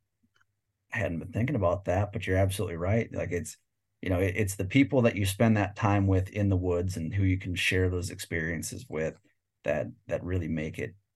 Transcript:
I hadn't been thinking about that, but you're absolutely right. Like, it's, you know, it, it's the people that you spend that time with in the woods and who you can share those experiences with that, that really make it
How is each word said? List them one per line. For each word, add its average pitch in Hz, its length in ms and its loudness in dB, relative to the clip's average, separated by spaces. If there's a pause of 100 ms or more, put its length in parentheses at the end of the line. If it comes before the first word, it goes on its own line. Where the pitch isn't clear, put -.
(920)
I - 40 -4
hadn't 82 220 -4
been 85 120 -12
thinking 127 240 -2
about 90 300 0
that, 95 260 0
but 90 160 -6
you're 92 100 2
absolutely 95 380 0
right. 95 380 0
Like, 82 180 -4
it's, 85 260 -6 (440)
you 92 80 -4
know, 90 100 2
it, 92 180 2
it's 101 180 0
the 95 100 -4
people 135 380 4
that 117 120 4
you 101 100 0
spend 110 320 4
that 101 180 0
time 101 320 2
with 95 220 2
in 104 200 0
the 95 80 4
woods 90 400 0
and 82 160 -4
who 98 100 2
you 92 140 4
can 92 160 -6
share 92 360 2
those 87 220 -2
experiences 82 800 -6
with 78 260 -4 (500)
that, 67 220 0 (200)
that 80 160 -4
really 87 240 -2
make 78 320 -4
it - 160 -6 (200)